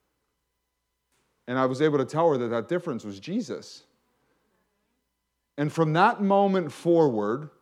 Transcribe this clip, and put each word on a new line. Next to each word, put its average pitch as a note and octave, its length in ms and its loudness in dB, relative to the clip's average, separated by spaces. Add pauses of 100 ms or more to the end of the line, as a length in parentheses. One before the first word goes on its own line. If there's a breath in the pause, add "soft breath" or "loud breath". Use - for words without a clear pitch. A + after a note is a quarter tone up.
(1500)
And B2+ 120 -4
I C3 80 2
was C3 160 -2
able D3 160 2
to C3 60 0
tell D#3+ 260 2
her C3+ 60 0
that A#2+ 100 -2
that A#2 200 -4
difference E3+ 360 -6
was G2 160 -12
Jesus. E3 640 -10 (1700)
And D3 140 -2
from D#3 220 0
that G#3 280 2
moment G3 500 2
forward, C#3+ 800 0 (120)